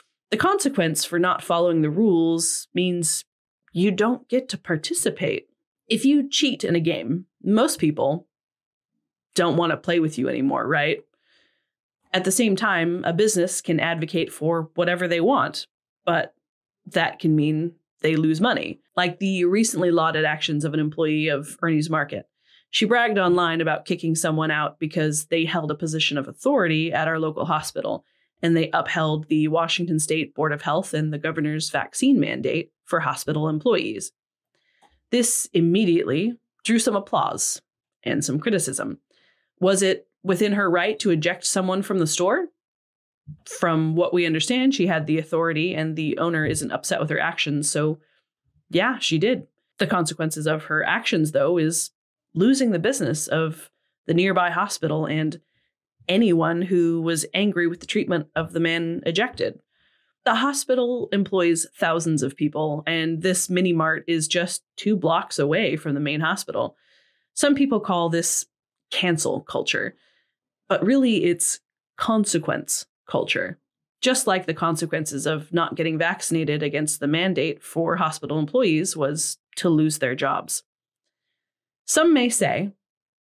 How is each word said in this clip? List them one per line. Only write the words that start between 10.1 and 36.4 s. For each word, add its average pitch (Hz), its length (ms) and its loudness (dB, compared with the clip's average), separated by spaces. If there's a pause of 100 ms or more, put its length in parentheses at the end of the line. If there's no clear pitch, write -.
you 131 120 0
anymore, 131 380 0
right? 147 360 0 (1080)
At 185 120 0
the 185 80 2
same 214 240 2
time, 175 500 0
a 170 80 0
business 214 480 0
can 160 180 0
advocate 156 540 -2
for 160 420 -2
whatever 175 320 0
they 170 140 0
want, 202 460 0 (380)
but - 280 0 (540)
that - 320 -2
can 156 160 2
mean 156 380 0 (280)
they 160 140 2
lose 156 260 2
money, 208 400 -2 (140)
like 180 240 -2
the 190 260 0
recently 180 460 2
lauded 160 340 2
actions 151 400 -2
of 147 80 -2
an 156 60 0
employee 151 480 0
of 147 340 -4
Ernie's 160 280 2
Market. 151 380 -4 (440)
She - 140 0
bragged 233 320 2
online 175 440 2
about 160 240 -2
kicking 170 300 -2
someone 156 360 0
out 151 280 -2
because 156 460 -2
they 165 200 0
held 160 240 -2
a 151 60 -2
position 156 420 -2
of 135 100 -4
authority 165 640 0
at 156 160 0
our 160 120 -2
local 156 260 -4
hospital, - 600 -4 (360)
and 165 140 2
they 160 160 0
upheld 156 560 -2
the 156 200 2
Washington 165 520 0
State 156 340 -2
Board 147 200 -2
of 147 80 -6
Health 165 320 -2
and 156 180 -2
the 147 60 -6
governor's 156 520 -4
vaccine 247 500 2
mandate - 520 -2 (140)
for 165 160 -2
hospital 151 480 -2
employees. 156 600 -2 (1000)
This - 420 0
immediately 175 800 2 (300)